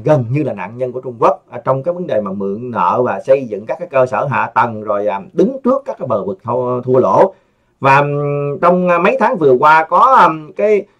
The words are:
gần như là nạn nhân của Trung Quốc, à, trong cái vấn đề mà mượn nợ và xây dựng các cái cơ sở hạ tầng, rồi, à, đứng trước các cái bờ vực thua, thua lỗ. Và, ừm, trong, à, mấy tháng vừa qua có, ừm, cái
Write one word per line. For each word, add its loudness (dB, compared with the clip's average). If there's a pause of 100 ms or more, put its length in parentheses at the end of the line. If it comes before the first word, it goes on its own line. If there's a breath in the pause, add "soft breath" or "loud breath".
gần 2
như -2
là -4
nạn -12
nhân -4
của -10
Trung -12
Quốc, 0
à, -14
trong -2
cái -4
vấn -8
đề -2
mà -6
mượn -6
nợ 0
và -4
xây 2
dựng -10
các -8
cái -10
cơ 2
sở -2
hạ -2
tầng, -2
rồi, -2
à, -4 (120)
đứng 0
trước 0
các -10
cái -8
bờ -2
vực -6
thua, -4
thua 2
lỗ. 2 (460 soft breath)
Và, 4
ừm, -2
trong, 2
à, 2
mấy 2
tháng 0
vừa 4
qua 4
có, 4
ừm, -2
cái 0 (140)